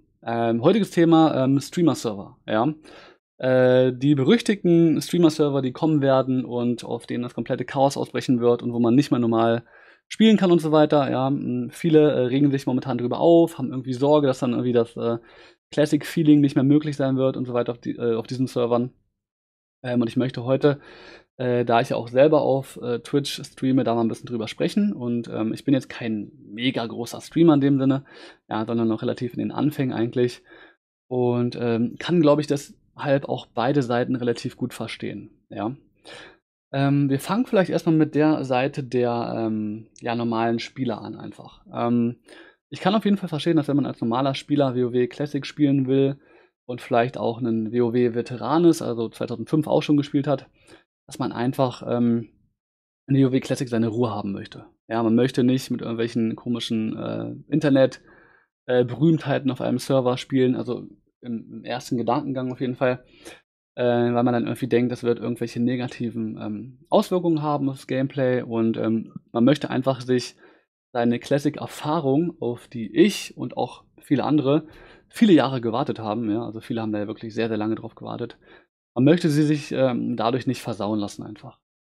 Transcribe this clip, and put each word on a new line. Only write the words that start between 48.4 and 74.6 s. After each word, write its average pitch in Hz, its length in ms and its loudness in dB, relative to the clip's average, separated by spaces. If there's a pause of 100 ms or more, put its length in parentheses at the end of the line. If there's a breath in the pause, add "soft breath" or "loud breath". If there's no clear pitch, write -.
ist, 165 180 4
also 117 260 -4
zweitausendfünf 117 600 -4
auch 147 140 2
schon 151 140 2
gespielt 143 300 -2
hat, 143 220 -4 (580 soft breath)
dass - 140 -16
man 127 100 -4
einfach, 123 560 -2
ähm, 117 440 0 (760)
in 139 80 0
W 135 120 6
O 123 40 2
W 131 80 0
Classic 127 300 -4
seine 117 180 0
Ruhe 113 240 0
haben 104 220 -6
möchte. 98 340 -12 (220)
Ja, 113 160 -2
man 113 100 2
möchte 127 300 2
nicht 127 260 0
mit 120 100 -4
irgendwelchen 117 540 -4
komischen, 113 600 -4
äh, 113 400 -8 (120)
Internet, 139 540 2 (640 soft breath)
äh, 123 180 4
Berühmtheiten 135 680 0
auf 123 80 -8
einem 120 180 -2
Server 127 380 0
spielen, 127 400 0
also 110 320 -8 (320)
im, 113 380 -12
im 104 60 -18
ersten 123 320 -6
Gedankengang 127 540 -2
auf 123 100 -10
jeden 127 140 -4
Fall, 127 300 -2 (720 loud breath)
äh, 123 80 -2
weil 120 400 2
man 120 100 2
dann 117 120 -2
irgendwie 117 200 -6
denkt, 120 240 2
das 123 140 -10
wird 117 160 0
irgendwelche 117 400 -6
negativen, 117 840 -4
ähm, 107 480 -12
Auswirkungen 175 520 0
haben 147 260 -2
aufs 135 180 -10
Gameplay 131 560 -2
und, 113 340 -2
ähm, 113 380 -4 (160)
man 120 140 2
möchte 139 260 2
einfach 127 300 -2
sich 123 340 -4 (580 soft breath)
seine 120 260 0
Classic-Erfahrung, 147 1200 -2
auf 120 280 -8
die 110 280 -10
ich 196 400 2
und 131 220 -8
auch - 260 -8 (160)
viele 120 240 0
andere 147 420 2 (440 loud breath)